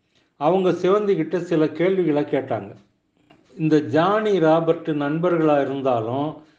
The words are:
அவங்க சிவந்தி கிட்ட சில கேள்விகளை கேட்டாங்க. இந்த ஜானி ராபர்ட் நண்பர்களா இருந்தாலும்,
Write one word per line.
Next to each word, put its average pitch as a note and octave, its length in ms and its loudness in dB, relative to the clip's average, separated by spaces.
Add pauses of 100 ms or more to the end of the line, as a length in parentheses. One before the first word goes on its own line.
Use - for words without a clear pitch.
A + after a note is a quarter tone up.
(380)
அவங்க F3+ 340 2
சிவந்தி G3 440 2
கிட்ட D#3+ 240 -2
சில D#3+ 280 0
கேள்விகளை D#3+ 560 0
கேட்டாங்க. A#2 520 -4 (840)
இந்த D#3 220 2
ஜானி F#3 600 0
ராபர்ட் E3 500 2
நண்பர்களா D3+ 720 0
இருந்தாலும், C3 760 -2 (220)